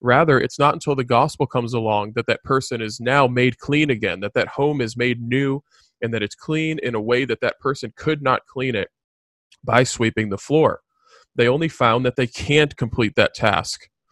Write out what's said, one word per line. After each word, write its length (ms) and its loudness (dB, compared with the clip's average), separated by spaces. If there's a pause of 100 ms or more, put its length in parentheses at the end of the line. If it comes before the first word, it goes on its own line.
Rather, 400 4
it's 180 -4
not 140 2
until 220 -4
the 100 -2
gospel 420 0
comes 280 -4
along 400 -2
that 140 -4
that 160 -2
person 360 -2
is 180 -8
now 280 2
made 320 2
clean 320 0
again, 300 -4
that 120 -6
that 160 0
home 320 -2
is 160 -6
made 240 -2
new, 420 -2 (380)
and 140 -4
that 80 -4
it's 120 -6
clean 480 -4
in 120 -4
a 60 -4
way 260 0
that 160 -4
that 180 -2
person 340 -6
could 280 -4
not 240 0
clean 280 -4
it 140 -2 (760)
by 220 6
sweeping 460 -2
the 80 -4
floor. 420 2 (560)
They 100 4
only 220 2
found 380 2
that 100 -2
they 100 2
can't 480 2
complete 420 -2
that 180 4
task 560 -2 (220)